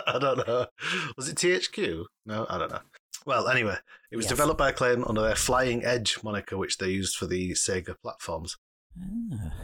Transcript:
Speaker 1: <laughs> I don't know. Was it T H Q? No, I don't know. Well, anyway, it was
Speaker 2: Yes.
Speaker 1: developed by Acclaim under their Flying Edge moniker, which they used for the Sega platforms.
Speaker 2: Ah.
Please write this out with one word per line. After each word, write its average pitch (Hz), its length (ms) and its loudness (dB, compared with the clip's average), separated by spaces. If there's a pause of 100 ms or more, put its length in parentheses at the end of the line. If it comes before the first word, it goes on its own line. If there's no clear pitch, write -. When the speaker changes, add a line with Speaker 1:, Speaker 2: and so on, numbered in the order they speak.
Speaker 1:
<laughs> - 60 -6
I 131 120 0
don't 131 280 2
know. 123 200 2 (500)
Was 123 120 -8
it - 80 -6
T 175 160 4
H 185 200 0
Q? 87 340 -2 (200)
No, 107 220 -4
I 90 100 -2
don't 80 120 -2
know. - 100 -6 (460)
Well, 120 220 2
anyway, 113 280 2 (340)
it 117 60 -8
was 110 80 -2
Speaker 2:
Yes. 98 60 0
Speaker 1:
developed 147 280 4
by 139 120 4
Acclaim 123 340 4
under 107 180 2
their 110 120 4
Flying 123 500 2
Edge 117 380 0
moniker, 104 340 -4
which - 220 -2
they 95 100 -2
used 95 280 0
for 95 100 -4
the 90 260 -2
Sega 92 500 -2
platforms. - 540 -8 (460)
Speaker 2:
Ah. 190 500 -6 (120)